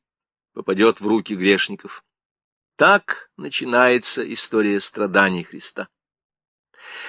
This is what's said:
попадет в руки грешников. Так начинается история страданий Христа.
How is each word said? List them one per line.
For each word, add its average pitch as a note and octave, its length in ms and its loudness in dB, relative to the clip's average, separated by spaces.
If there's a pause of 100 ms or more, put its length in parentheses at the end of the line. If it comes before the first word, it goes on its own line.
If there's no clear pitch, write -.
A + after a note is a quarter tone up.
(540)
попадет G2+ 480 2
в G#2 60 -4
руки G#2+ 280 -2
грешников. F#2+ 680 -2 (760)
Так - 580 2
начинается B2 1000 0
история G#2 460 0
страданий F#2+ 640 0
Христа. - 460 -12 (1200)